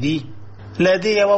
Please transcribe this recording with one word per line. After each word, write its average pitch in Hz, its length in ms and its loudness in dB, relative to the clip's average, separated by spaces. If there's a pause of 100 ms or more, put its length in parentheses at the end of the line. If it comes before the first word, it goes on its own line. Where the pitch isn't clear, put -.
دي. 156 120 0 (600)
له 185 220 4
دې 214 100 0 (100)
یوه 202 160 4